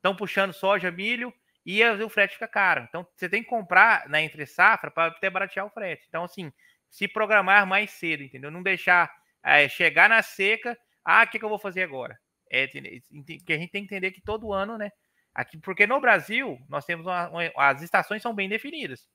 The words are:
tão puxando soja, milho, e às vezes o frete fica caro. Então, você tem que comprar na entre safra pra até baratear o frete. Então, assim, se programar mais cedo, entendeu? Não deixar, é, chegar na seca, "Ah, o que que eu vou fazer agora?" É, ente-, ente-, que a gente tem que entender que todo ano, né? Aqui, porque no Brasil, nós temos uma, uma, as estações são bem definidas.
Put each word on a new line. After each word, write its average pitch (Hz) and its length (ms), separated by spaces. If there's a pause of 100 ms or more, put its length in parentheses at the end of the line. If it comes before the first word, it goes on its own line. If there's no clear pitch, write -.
tão 190 140
puxando 196 380
soja, 190 360
milho, 226 460 (320)
e 202 160
às 226 160
vezes 220 80
o - 20
frete 202 240
fica - 160
caro. 175 400
Então, 175 260
você 180 140
tem 208 140
que 220 80
comprar 185 580
na 151 140
entre 151 240
safra 185 440
pra 165 180
até 175 200
baratear 190 380
o 208 40
frete. 190 380
Então, 170 160
assim, 175 260 (380)
se - 180
programar 202 600
mais 196 240
cedo, 160 320
entendeu? 135 280
Não 175 120
deixar, 180 520 (300)
é, 143 240
chegar 165 400
na 220 140
seca, 220 560 (260)
"Ah, 196 200
o - 40
que 220 100
que 220 60
eu 214 60
vou 208 80
fazer 185 240
agora?" 135 360 (320)
É, 131 140
ente-, 135 480
ente-, 147 280
que 165 120
a 151 60
gente 175 120
tem 202 160
que 196 80
entender 190 180
que 185 100
todo 220 280
ano, 202 280
né? 208 120 (440)
Aqui, - 240
porque 190 280
no 262 140
Brasil, 220 580 (120)
nós 143 160
temos 170 200
uma, 175 220
uma, 170 280
as 139 260
estações 196 400
são 233 120
bem 196 140
definidas. 220 680